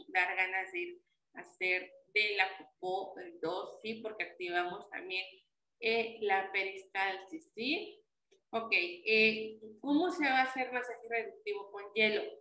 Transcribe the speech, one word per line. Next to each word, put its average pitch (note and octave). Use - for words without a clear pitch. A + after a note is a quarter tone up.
dar F#3
ganas F#3
de F3
ir F3
a -
hacer F#3
de G#3
la F#3+
popó F#3+
el F3
dos, F3+
¿sí? A3
Porque G#3+
activamos F3+
también, -
eh, A3+
la F#3+
peristalsis, F#3+
¿sí? C4+
Ok, A3+
eh, A3
¿cómo D4+
se D#4
va C4
a C4
hacer B3+
masaje A#3+
reductivo G#3
con G3+
hielo? G#3+